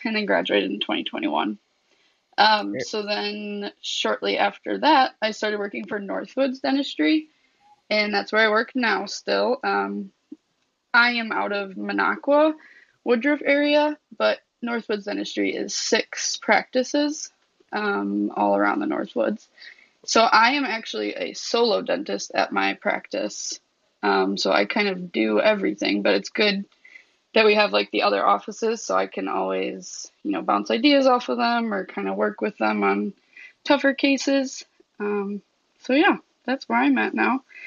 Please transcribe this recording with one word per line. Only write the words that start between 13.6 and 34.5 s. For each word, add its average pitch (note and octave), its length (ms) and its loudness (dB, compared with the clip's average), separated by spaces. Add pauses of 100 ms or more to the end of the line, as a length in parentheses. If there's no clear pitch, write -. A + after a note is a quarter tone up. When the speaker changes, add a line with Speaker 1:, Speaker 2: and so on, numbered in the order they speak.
Speaker 1:
but G#3+ 220 2 (260)
Northwoods G#3 420 -4
Dentistry G3 460 -4
is - 220 -6
six - 640 -2
practices, D4 960 -2 (400)
um, G#2 640 -2
all G2+ 180 2
around G2+ 240 2
the - 80 -4
Northwoods. - 640 -4 (560)
So - 180 2
I A3+ 320 4
am C#4+ 100 -2
actually A3 500 -6
a F#3 180 -6
solo A3 480 0
dentist F#3 540 -4
at - 160 0
my G2 240 0
practice. - 840 -6 (420)
Um, G3 340 2
so F#3+ 140 -2
I G3+ 140 4
kind G#3 240 -2
of F3+ 240 -6
do A3 260 2
everything, G3+ 640 0
but G3+ 120 4
it's G3+ 140 -2
good G3+ 360 0 (720)
that A3 100 6
we G#3+ 100 6
have, G#3 180 4
like, G3+ 200 0
the G#3 100 0
other G3 240 2
offices, A3 580 0
so F#3+ 120 0
I F#2+ 100 2
can F#3+ 220 -6
always, F#2+ 840 -4 (140)
you - 80 -2
know, F3 100 -4
bounce G3+ 300 0
ideas C4+ 340 4
off B3 220 2
of B3 100 -2
them A#3 340 0
or F#3+ 120 -4
kinda G3 280 -6
work G#3 280 -2
with G#3+ 180 -4
them G#2+ 240 0
on G3+ 300 0 (500)
tougher C#4 320 2
cases. C#4 680 0 (340)